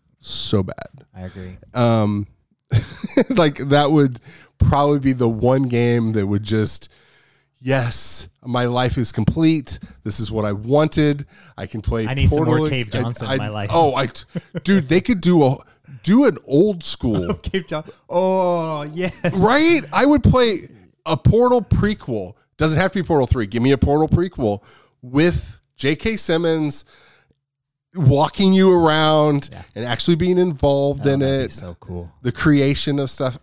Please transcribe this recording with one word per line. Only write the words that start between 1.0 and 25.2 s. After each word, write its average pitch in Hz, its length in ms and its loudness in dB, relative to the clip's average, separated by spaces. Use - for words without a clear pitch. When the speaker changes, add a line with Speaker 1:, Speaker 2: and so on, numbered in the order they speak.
Speaker 2:
I 92 80 -18
agree. 92 360 -16
Speaker 1:
Um, 107 540 0
<laughs> - 520 -4
like, 165 260 2
that 143 340 0
would 143 280 2
probably 143 420 2
be 135 140 0
the 123 140 0
one 123 360 2
game 120 500 0
that 101 140 0
would 104 160 -2
just, 107 440 -4
yes, 127 720 -4
my 123 220 -2
life 123 300 -2
is 117 140 -2
complete. 160 680 -2
This 107 180 -8
is 104 100 -8
what 107 140 -4
I 104 80 -4
wanted. 143 720 0
I 98 100 -12
can 113 140 -12
play 113 260 -4
Speaker 2:
I 127 60 -6
need 135 160 2
some 147 80 4
Speaker 1:
Portal 156 200 0
Speaker 2:
more 156 100 0
Speaker 1:
ag-, 147 40 -4
Speaker 2:
Cave 120 240 -4
Speaker 1:
I, - 60 -2
Speaker 2:
Johnson 117 260 -6
Speaker 1:
I, 135 60 -4
Speaker 2:
in 135 60 0
my 107 100 -6
life. 104 240 -6
Speaker 1:
oh, 156 220 2
I, 135 100 -2
t-, - 180 -10
dude, 180 240 2
they 165 140 2
could 220 200 -2
do 170 220 4
a, 131 140 2
do 247 220 4
an 165 200 2
old 175 380 2
school. 98 500 -2
Speaker 2:
<laughs> - 100 -12
Cave 180 240 -6
John-, 156 160 -8
oh, 175 760 -2
yes. 180 220 -4
Speaker 1:
Right? 285 440 4
I 220 140 2
would 285 180 4
play 240 460 2
a 160 120 -2
Portal 247 440 4
prequel. 123 720 -2
Doesn't 156 220 0
have 190 120 0
to 196 100 -4
be - 60 -6
Portal 139 200 2
three. 113 200 0
Give 113 160 -2
me 135 80 4
a 139 60 4
Portal 147 300 2
prequel 139 560 -2
with 147 560 -2